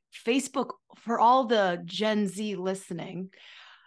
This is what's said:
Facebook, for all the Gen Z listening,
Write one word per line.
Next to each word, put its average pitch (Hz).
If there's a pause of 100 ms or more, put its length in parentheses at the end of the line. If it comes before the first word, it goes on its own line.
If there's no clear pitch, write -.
(260)
Facebook, 262 (260)
for 226
all 254
the 196
Gen 208
Z 202
listening, 185 (580)